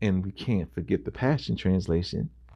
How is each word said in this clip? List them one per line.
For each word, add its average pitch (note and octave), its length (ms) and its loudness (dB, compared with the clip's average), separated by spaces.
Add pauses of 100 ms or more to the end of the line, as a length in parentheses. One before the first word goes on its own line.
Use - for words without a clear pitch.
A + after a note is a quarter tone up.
And F#2+ 180 4
we F#2+ 80 -4
can't G2 440 -2
forget F2 300 0
the - 60 -8
Passion - 460 0
Translation, F2+ 720 0 (280)